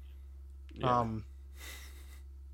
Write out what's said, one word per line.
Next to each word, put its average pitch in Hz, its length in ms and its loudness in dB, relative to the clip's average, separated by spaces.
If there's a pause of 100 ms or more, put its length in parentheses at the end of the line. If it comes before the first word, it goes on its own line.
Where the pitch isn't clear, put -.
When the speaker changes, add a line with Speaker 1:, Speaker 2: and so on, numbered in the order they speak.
(760)
Speaker 1:
Yeah. 123 280 8
Speaker 2:
Um, 110 240 2 (1300)